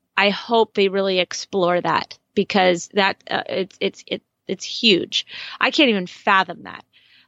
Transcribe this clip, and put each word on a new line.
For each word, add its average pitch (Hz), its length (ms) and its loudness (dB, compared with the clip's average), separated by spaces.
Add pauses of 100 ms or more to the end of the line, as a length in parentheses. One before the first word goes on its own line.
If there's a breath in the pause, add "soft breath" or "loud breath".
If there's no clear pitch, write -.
(140)
I 196 140 2
hope 220 460 0
they 196 160 2
really 190 300 0
explore 175 600 -2
that, - 380 -4 (160)
because 185 580 2
that, 196 380 0
uh, - 180 -2
it's, - 320 -6
it's, 196 260 -6
it, - 160 -8 (240)
it's 190 200 -8
huge. - 580 0 (340 loud breath)
I 240 120 0
can't 294 180 4
even 196 180 0
fathom 190 580 0
that. - 200 -18 (440 soft breath)